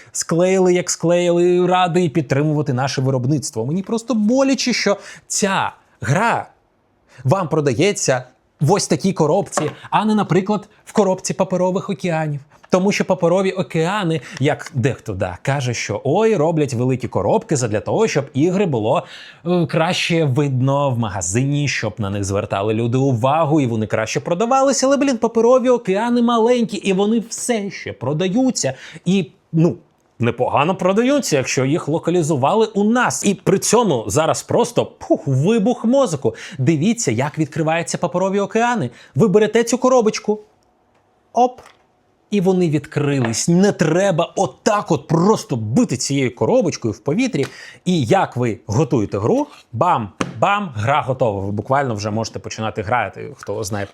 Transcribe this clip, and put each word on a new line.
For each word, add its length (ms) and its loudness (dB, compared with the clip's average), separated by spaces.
склеїли, 640 2
як 160 0
склеїли, 800 2
радий 420 2
підтримувати 640 0
наше 280 -2
виробництво. 640 -2
Мені 180 -2
просто 300 -4
боляче, 600 2
що 240 0
ця 440 -2
гра 480 0
вам 260 2
продається 760 0
в 100 4
ось 160 2
такій 260 0
коробці, 580 0
а 160 0
не, 100 2
наприклад, 540 0
в 80 -18
коробці 400 0
паперових 560 -2
океанів. 500 -4
Тому 220 2
що 140 -2
паперові 460 2
океани, 720 -2
як 340 -2
дехто, 400 -2
да, 280 -4
каже, 320 -2
що 300 -6
ой, 320 2
роблять 380 0
великі 340 -2
коробки 480 0
задля 240 -2
того, 280 0
щоб 260 -2
ігри 320 2
було, 380 0
е, 200 2
краще 600 0
видно 640 0
в 100 -2
магазині, 680 -2
щоб 300 -4
на 120 -4
них 140 -4
звертали 500 -2
люди 240 -2
увагу 640 2
і 60 0
вони 200 -2
краще 320 -2
продавалися. 680 0
Але, 100 2
блін, 200 0
паперові 520 2
океани 520 0
маленькі, 560 2
і 160 0
вони 260 2
все 520 -4
ще 220 -10
продаються. 800 -2
І, 260 0
ну, 240 2
непогано 560 2
продаються, 600 2
якщо 280 0
їх 220 -2
локалізували 800 2
у 180 0
нас. 420 0
І 80 4
при 260 2
цьому 480 2
зараз 360 0
просто, 420 0
пух, 420 -2
вибух 580 2
мозку. 500 2
Дивіться, 540 0
як 280 -2
відкриваються 580 -2
паперові 420 -2
океани. 500 0
Ви 120 4
берете 360 4
цю 140 0
коробочку, 640 2
оп, 280 0
і 100 2
вони 280 2
відкрились. 800 -2
Не 240 4
треба 640 0
отак 560 -2
от 160 0
просто 480 0
бити 420 0
цією 380 -2
коробочкою 580 -2
в 60 -14
повітрі. 460 -2
І 200 0
як 320 0
ви 280 -2
готуєте 520 0
гру, 300 0
бам, 360 0
бам, 360 0
гра 260 0
готова! 400 -2
Ви 100 -4
буквально 440 -2
вже 160 -6
можете 280 -6
починати 420 -8
грати. 560 -4
Хто 260 -8
знає, 300 -6